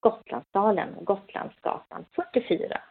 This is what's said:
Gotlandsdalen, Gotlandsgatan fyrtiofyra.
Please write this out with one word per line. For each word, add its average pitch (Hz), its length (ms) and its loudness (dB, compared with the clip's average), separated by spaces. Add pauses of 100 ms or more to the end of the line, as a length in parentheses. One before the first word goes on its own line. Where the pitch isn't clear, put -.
Gotlandsdalen, 196 960 2
Gotlandsgatan - 1040 -6 (120)
fyrtiofyra. - 640 -2 (100)